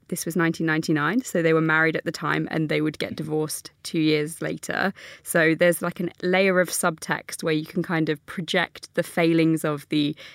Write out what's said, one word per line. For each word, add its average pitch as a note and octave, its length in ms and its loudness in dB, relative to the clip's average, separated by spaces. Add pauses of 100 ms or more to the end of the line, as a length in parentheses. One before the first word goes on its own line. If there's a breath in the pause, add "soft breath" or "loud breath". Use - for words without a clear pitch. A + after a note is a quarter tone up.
this - 180 -6
was E3 80 -4
nineteen E3 320 2
ninety-nine, D#3+ 560 0
so - 180 -2
they E3 120 4
were D#3+ 80 4
married D#3+ 340 2
at D#3 100 -4
the C#3 60 -6
time D#3 400 -2
and D#3+ 180 -2
they D#3 120 0
would D3+ 180 -2
get - 160 -6
divorced D#3 560 -6 (140)
two - 160 -4
years D3+ 420 0
later. E3 500 -4 (300 loud breath)
So D#3+ 320 4
there's, F3 280 4
like, F3 180 -4
a F3 80 -2 (120)
layer F#3 380 2
of F3 100 4
subtext - 760 -4
where E3 100 2
you D#3 100 0
can E3 200 -4
kind D#3+ 240 0
of D3+ 180 -2
project - 680 -4
the F3 100 0
failings E3 600 4
of D3 260 -4
the D3+ 260 0 (180 loud breath)